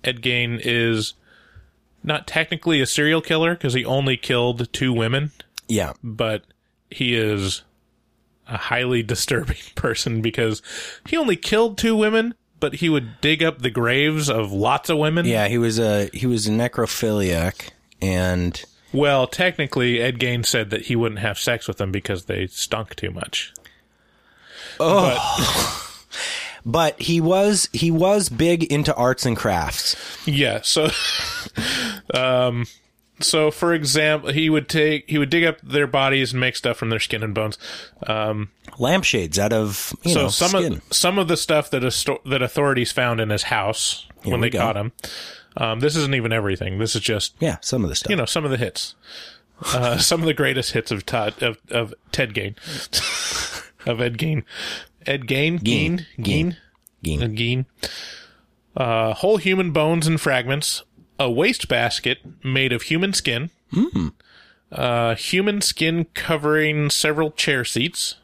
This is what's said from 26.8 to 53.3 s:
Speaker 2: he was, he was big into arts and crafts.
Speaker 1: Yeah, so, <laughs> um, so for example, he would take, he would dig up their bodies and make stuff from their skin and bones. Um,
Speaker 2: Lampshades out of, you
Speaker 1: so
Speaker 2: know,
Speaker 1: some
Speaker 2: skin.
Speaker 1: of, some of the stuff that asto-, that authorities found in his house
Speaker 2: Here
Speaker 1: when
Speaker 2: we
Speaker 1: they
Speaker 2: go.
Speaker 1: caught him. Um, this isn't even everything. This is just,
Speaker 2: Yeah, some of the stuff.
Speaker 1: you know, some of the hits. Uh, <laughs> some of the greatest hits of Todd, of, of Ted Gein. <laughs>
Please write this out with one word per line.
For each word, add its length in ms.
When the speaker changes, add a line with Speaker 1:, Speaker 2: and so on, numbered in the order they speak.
Speaker 2:
he 200
was, 520
he 200
was 360
big 360
into 320
arts 280
and 120
crafts. 580
Speaker 1:
Yeah, 380
so, 240
<laughs> 640
um, 520
so 320
for 200
example, 600
he 180
would 180
take, 400
he 80
would 140
dig 140
up 160
their 260
bodies 460
and 80
make 160
stuff 200
from 140
their 80
skin 240
and 140
bones. 200
Um, 420
Speaker 2:
Lampshades 580
out 140
of, 400
you 120
Speaker 1:
so 80
Speaker 2:
know, 60
Speaker 1:
some 200
Speaker 2:
skin. 240
Speaker 1:
of, 180
some 300
of 80
the 80
stuff 340
that 140
asto-, 440
that 140
authorities 480
found 300
in 100
his 140
house 640
Speaker 2:
Here 80
Speaker 1:
when 80
Speaker 2:
we 80
Speaker 1:
they 100
Speaker 2:
go. 60
Speaker 1:
caught 120
him. 140
Um, 220
this 160
isn't 200
even 180
everything. 480
This 160
is 60
just, 360
Speaker 2:
Yeah, 220
some 240
of 60
the 40
stuff. 160
Speaker 1:
you 60
know, 100
some 180
of 60
the 60
hits. 400
Uh, 260
<laughs> 0
some 200
of 80
the 80
greatest 380
hits 180
of 160
Todd, 380
of, 140
of 240
Ted 240
Gein. 240
<laughs> 1040